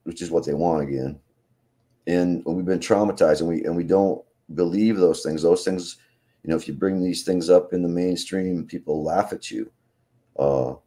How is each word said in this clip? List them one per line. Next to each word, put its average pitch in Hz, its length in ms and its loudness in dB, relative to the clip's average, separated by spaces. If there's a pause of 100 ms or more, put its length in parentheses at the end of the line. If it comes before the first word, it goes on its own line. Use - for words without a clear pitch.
which 82 180 -12
is 82 100 -8
what 82 140 0
they 73 80 -2
want 80 300 0
again. 69 360 -6 (880)
And 87 380 0
we've 87 200 -2
been 90 140 0
traumatized, 98 600 2
and 82 100 -2
we, 85 140 -2
and 85 120 -4
we 85 80 -2
don't 95 400 2 (300)
believe 95 440 2
those 85 260 4
things. 78 180 -4
Those 85 220 4
things, 92 340 -6 (460)
you - 80 -6
know, 80 40 2
if 80 120 -4
you 76 60 -8
bring 95 280 0
these 90 220 -2
things 90 260 0
up 90 240 6
in 90 80 0
the 87 80 0
mainstream, 90 760 -2
people 76 380 -6
laugh 90 300 2
at - 160 -12
you. - 220 -8 (640)
Uh, 67 360 0
"Oh, - 140 -18